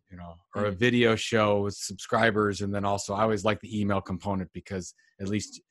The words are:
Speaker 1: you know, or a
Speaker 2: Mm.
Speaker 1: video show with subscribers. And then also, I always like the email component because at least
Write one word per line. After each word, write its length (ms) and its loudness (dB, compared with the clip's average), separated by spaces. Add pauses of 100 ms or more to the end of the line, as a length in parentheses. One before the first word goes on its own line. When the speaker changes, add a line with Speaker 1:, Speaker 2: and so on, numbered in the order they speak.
(120)
Speaker 1:
you 60 -16
know, 180 -16 (200)
or 100 0
a 60 0
Speaker 2:
Mm. 60 -6
Speaker 1:
video 380 4
show 460 2
with 140 -4
subscribers. 880 0
And 120 -4
then 120 -4
also, 300 -2
I 80 2
always 200 2
like 180 2
the 200 -6
email 180 0
component 540 -4
because 400 -10 (260)
at 80 -8
least 320 -4 (120)